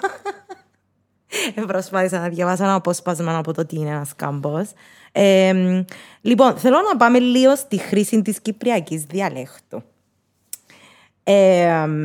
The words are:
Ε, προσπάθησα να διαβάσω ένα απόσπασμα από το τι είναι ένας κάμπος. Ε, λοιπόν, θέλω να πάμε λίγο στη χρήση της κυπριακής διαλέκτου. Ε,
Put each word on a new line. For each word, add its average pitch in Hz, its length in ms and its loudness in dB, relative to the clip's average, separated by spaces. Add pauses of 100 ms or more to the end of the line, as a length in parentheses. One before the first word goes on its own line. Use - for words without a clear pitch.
(1600)
Ε, 214 60 -6
προσπάθησα 185 580 -2
να 175 100 -6
διαβάσω 180 340 -2
ένα 196 100 2
απόσπασμα 175 640 -4
από 160 160 -4
το 165 120 -6
τι 160 100 -10
είναι 151 140 -6
ένας 147 260 -10
κάμπος. 143 560 -6 (400)
Ε, 190 420 4 (680)
λοιπόν, 233 360 4
θέλω 262 200 2 (140)
να 294 60 0
πάμε 240 220 6
λίγο 254 360 4
στη 240 220 -6
χρήση 208 440 -2
της 196 200 -6
κυπριακής 190 640 -6
διαλέκτου. 139 800 -10 (1400)
Ε, 175 600 4 (200)